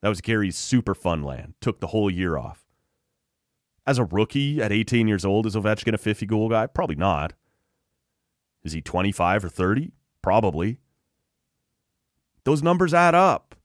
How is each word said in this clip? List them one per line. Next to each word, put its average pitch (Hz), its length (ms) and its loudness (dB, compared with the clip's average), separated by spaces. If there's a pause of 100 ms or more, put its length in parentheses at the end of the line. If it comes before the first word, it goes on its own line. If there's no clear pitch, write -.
That 101 80 0
was 92 120 -2
Gary's 104 340 0
super 113 400 0
Funland. 73 640 -4
Took - 220 -4
the 92 60 -6
whole 104 220 0
year 87 280 -2
off. - 280 -12 (1200)
As 135 120 2
a 123 80 2
rookie 139 560 0
at 107 100 -2
eighteen 110 380 2
years 98 160 0
old, 104 200 2
is 107 100 -4
Ovechkin 107 380 0
a 104 40 -2
fifty 107 280 -2
goal 107 220 0
guy? 113 200 0
Probably 107 280 -4
not. 78 380 0 (1300)
Is 80 80 -8
he 80 100 -6
twenty-five 92 600 0
or 87 60 -8
thirty? 104 420 -2 (300)
Probably. 98 580 0 (1700)
Those 143 180 0
numbers 170 320 2
add 170 180 6
up. 175 520 2